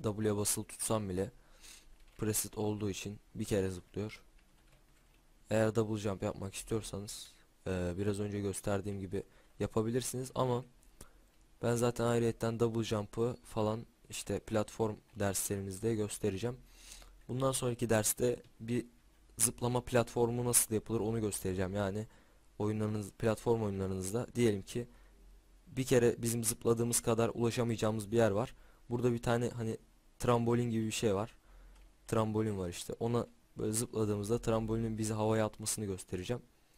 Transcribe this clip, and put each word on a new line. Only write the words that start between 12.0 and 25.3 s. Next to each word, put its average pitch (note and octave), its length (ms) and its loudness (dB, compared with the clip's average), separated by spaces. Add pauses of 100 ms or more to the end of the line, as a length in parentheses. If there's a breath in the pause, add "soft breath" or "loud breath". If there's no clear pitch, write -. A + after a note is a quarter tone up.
ayrıyetten A#2 540 2
double A#2 240 2
jump'ı A2+ 600 -2
falan G#2+ 420 0 (240)
işte - 300 -4
platform G#2+ 560 -2 (200)
derslerimizde G2 800 -2
göstereceğim. G#2+ 600 -2 (680 loud breath)
Bundan C3 240 0
sonraki B2 380 0
derste A2+ 540 2 (160)
bir A2+ 260 -2 (520)
zıplama A#2+ 440 0
platformu A#2+ 640 2
nasıl A#2+ 300 4
yapılır A2 240 0
onu A2+ 220 0
göstereceğim. F#2+ 540 -2
Yani G#2 320 -2 (520 soft breath)
oyunlarınız, G#2+ 520 -2
platform A2+ 520 0
oyunlarınızda F#2+ 720 -2
diyelim A2 260 4
ki A#2+ 260 -8 (800 soft breath)